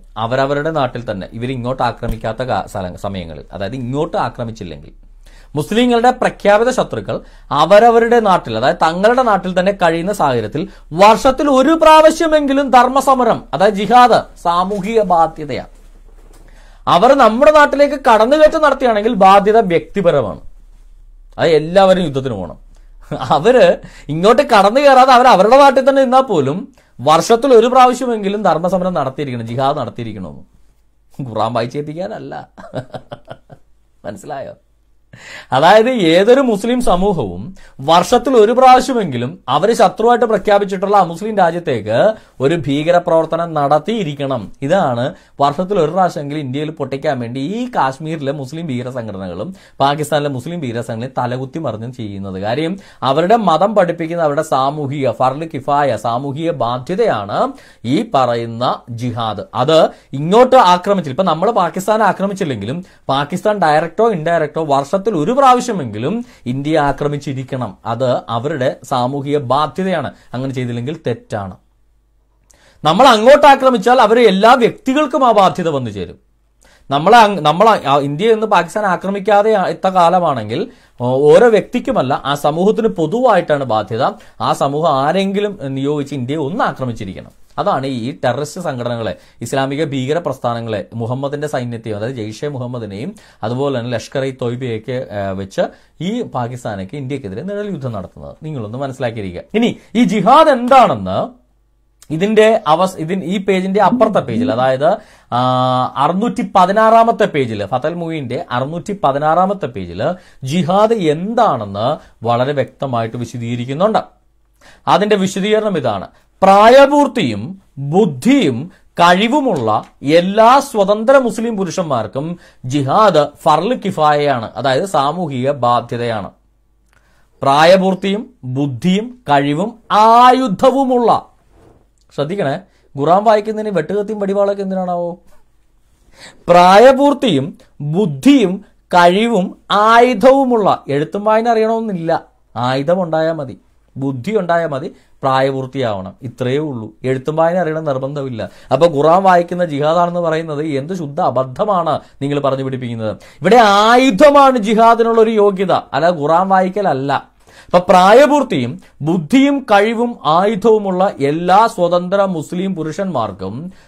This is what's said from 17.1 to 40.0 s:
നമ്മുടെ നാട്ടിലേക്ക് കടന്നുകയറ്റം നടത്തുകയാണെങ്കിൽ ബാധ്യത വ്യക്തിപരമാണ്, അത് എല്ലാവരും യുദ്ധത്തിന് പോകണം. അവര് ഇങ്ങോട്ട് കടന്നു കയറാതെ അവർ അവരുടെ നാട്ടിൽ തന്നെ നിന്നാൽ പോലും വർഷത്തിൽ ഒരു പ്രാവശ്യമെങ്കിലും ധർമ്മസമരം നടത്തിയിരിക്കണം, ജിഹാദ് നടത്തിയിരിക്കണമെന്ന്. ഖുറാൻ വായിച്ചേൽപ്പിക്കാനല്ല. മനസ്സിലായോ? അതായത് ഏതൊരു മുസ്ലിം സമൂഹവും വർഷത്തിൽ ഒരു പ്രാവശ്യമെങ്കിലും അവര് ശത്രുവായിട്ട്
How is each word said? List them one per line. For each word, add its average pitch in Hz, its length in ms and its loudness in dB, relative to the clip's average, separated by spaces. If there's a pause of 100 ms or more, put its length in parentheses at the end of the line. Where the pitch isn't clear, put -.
നമ്മുടെ 262 380 4
നാട്ടിലേക്ക് 294 420 4
കടന്നുകയറ്റം 285 680 4
നടത്തുകയാണെങ്കിൽ 247 520 0
ബാധ്യത 196 420 6
വ്യക്തിപരമാണ്, 165 840 0 (1000)
അത് 143 100 0
എല്ലാവരും 180 540 2
യുദ്ധത്തിന് 135 320 -4
പോകണം. 90 240 -10 (600)
അവര് 180 580 4 (320)
ഇങ്ങോട്ട് 196 340 2
കടന്നു 240 380 4
കയറാതെ 269 320 6
അവർ 247 140 6
അവരുടെ 220 320 6
നാട്ടിൽ 269 300 6
തന്നെ 269 140 2
നിന്നാൽ 254 180 4
പോലും 180 480 -2 (320)
വർഷത്തിൽ 226 540 2
ഒരു 226 120 8
പ്രാവശ്യമെങ്കിലും 240 760 2
ധർമ്മസമരം 180 520 0
നടത്തിയിരിക്കണം, 131 520 -6
ജിഹാദ് 135 320 -2
നടത്തിയിരിക്കണമെന്ന്. 104 640 -10 (840)
ഖുറാൻ 107 240 -4
വായിച്ചേൽപ്പിക്കാനല്ല. 147 960 -8 (1600)
മനസ്സിലായോ? 131 480 -14 (1000)
അതായത് 202 380 4
ഏതൊരു 202 500 4
മുസ്ലിം 240 400 -2
സമൂഹവും 175 760 -2 (260)
വർഷത്തിൽ 180 560 2
ഒരു 220 160 6
പ്രാവശ്യമെങ്കിലും 233 840 2 (100)
അവര് 165 260 0
ശത്രുവായിട്ട് 233 520 2